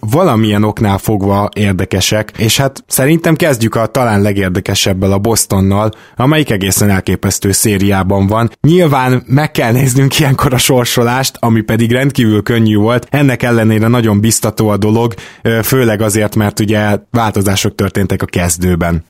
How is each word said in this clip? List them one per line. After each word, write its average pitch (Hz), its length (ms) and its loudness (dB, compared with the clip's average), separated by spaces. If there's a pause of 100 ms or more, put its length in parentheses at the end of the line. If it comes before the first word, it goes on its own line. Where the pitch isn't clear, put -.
valamilyen 113 640 0
oknál 104 340 0
fogva 101 560 0
érdekesek, 101 840 -2
és 107 200 -2
hát - 300 -2
szerintem 160 480 0
kezdjük 127 400 0
a 113 120 0
talán 113 360 0
legérdekesebbel, 98 920 0
a 98 60 0
Bostonnal, 101 720 0 (260)
amelyik 147 340 2
egészen 98 400 0
elképesztő 95 600 -2
szériában 98 760 0
van. 110 240 0 (100)
Nyilván 139 680 2
meg 143 240 0
kell 120 220 0
néznünk 135 460 2
ilyenkor 135 340 0
a 123 60 0
sorsolást, 123 840 0
ami 113 200 2
pedig 113 320 0
rendkívül 123 500 2
könnyű 113 340 2
volt. 113 340 0
Ennek 135 320 0
ellenére 110 440 2
nagyon 110 340 2
biztató 110 480 0
a 101 80 0
dolog, 107 380 0 (280)
ö, 113 200 0
főleg 113 380 0
azért, 107 360 -2
mert 104 240 0
ugye 107 360 0 (140)
változások 104 640 -2
történtek 95 480 -2
a 95 40 -4
kezdőben. 87 840 -2